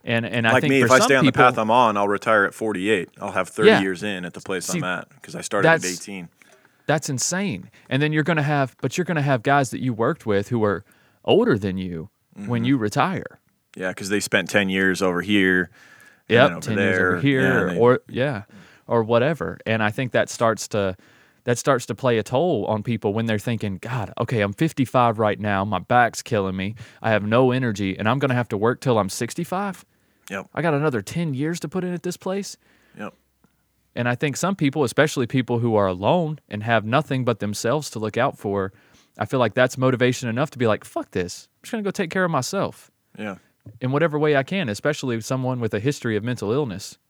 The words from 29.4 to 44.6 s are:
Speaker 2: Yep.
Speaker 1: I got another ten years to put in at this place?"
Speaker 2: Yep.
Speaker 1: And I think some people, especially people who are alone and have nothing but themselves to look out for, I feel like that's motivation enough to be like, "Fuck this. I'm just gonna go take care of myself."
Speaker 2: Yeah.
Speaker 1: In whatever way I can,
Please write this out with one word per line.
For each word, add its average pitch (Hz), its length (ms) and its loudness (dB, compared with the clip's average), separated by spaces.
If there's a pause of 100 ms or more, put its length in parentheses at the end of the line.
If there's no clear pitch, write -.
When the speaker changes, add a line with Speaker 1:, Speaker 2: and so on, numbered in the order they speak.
Speaker 2:
Yep. 98 240 -8
Speaker 1:
I - 80 -6
got 165 120 2
another 139 280 0
ten 165 320 -4
years 151 280 -4
to 165 80 -8
put 185 160 -4
in 180 80 -4
at 170 100 -8
this 180 140 -6
place?" 190 400 -8 (400)
Speaker 2:
Yep. 208 160 -12 (840)
Speaker 1:
And 120 140 -2
I 123 60 0
think 139 220 -4
some 190 180 -2
people, 147 280 0
especially 135 440 0
people 120 320 -2
who 117 160 0
are 101 100 4
alone 139 540 0 (100)
and 104 140 -8
have 113 220 2
nothing 131 400 0
but 117 140 0
themselves 117 520 -2
to - 80 -10
look 107 180 -4
out 120 220 0
for, 98 320 -4 (480)
I 104 60 -2
feel 131 140 -2
like 117 140 2
that's 127 240 2
motivation 127 520 0
enough 127 220 -2
to - 60 -16
be 123 80 0
like, 107 200 0
"Fuck - 260 -10
this. - 360 -6 (100)
I'm - 60 -20
just - 100 -12
gonna 220 100 -6
go 196 80 -2
take 175 180 -4
care 185 140 -2
of 175 80 0
myself." 143 580 -4 (300)
Speaker 2:
Yeah. 101 160 -8 (460)
Speaker 1:
In 127 100 -2
whatever 151 260 0
way 151 180 2
I 135 80 2
can, 185 260 -4